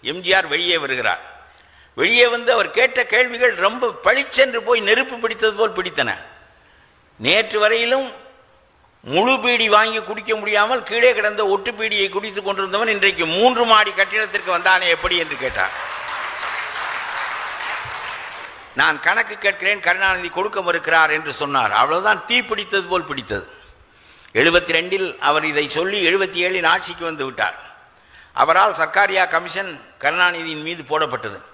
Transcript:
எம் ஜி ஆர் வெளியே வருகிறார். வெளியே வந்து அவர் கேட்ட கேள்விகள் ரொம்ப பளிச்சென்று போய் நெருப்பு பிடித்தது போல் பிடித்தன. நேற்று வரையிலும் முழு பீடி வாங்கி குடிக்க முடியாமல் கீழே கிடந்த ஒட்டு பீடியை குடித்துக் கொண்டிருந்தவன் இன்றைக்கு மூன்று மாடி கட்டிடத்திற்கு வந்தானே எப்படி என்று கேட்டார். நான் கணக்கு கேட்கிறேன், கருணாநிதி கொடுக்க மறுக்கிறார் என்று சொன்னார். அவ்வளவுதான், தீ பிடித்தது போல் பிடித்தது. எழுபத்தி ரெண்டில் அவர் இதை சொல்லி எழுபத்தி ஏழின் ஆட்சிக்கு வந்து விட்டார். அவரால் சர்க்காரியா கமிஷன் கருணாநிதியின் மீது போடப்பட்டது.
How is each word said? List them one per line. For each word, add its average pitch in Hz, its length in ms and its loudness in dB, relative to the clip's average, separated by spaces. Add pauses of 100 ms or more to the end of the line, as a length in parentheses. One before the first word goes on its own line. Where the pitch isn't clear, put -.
எம் 165 180 -6
ஜி 175 120 -2
ஆர் 185 140 2
வெளியே 170 300 0
வருகிறார். 127 420 0 (760)
வெளியே 226 300 4
வந்து 233 240 -2
அவர் 208 200 2
கேட்ட 254 340 2
கேள்விகள் 240 520 2
ரொம்ப 220 340 0 (100)
பளிச்சென்று 254 600 2
போய் 233 200 2
நெருப்பு 240 360 2
பிடித்தது 220 380 -2
போல் 214 220 0
பிடித்தன. 151 320 -2 (1080)
நேற்று 208 400 0
வரையிலும் 233 480 2 (960)
முழு 208 340 2
பீடி 226 320 0
வாங்கி 220 320 4
குடிக்க 214 340 -6
முடியாமல் 214 480 0
கீழே 233 300 4
கிடந்த 208 340 -2
ஒட்டு 196 260 0
பீடியை 208 360 -2
குடித்துக் 202 380 -6
கொண்டிருந்தவன் 196 460 0
இன்றைக்கு 196 340 2
மூன்று 233 380 4
மாடி 214 280 6
கட்டிடத்திற்கு 196 580 -2
வந்தானே 180 380 2
எப்படி 175 300 0
என்று 151 180 -4
கேட்டார். 104 360 -2 (3000)
நான் 151 280 2
கணக்கு 202 360 0
கேட்கிறேன், 196 480 0
கருணாநிதி 180 460 0
கொடுக்க 202 300 -4
மறுக்கிறார் 160 500 2
என்று 151 220 -4
சொன்னார். 131 400 0
அவ்வளவுதான், 170 520 2
தீ 240 160 0
பிடித்தது 196 460 -4
போல் 175 220 -2
பிடித்தது. 113 380 -6 (880)
எழுபத்தி 165 380 4
ரெண்டில் 180 360 0 (120)
அவர் 151 240 2
இதை 147 240 0
சொல்லி 190 340 -2
எழுபத்தி 185 380 2
ஏழின் 180 300 2
ஆட்சிக்கு 175 340 -2
வந்து 151 200 -6
விட்டார். 110 320 -4 (800)
அவரால் 175 420 4
சர்க்காரியா 190 500 2
கமிஷன் 175 440 -4 (280)
கருணாநிதியின் 165 640 0
மீது 165 200 -8
போடப்பட்டது. 127 560 -4 (140)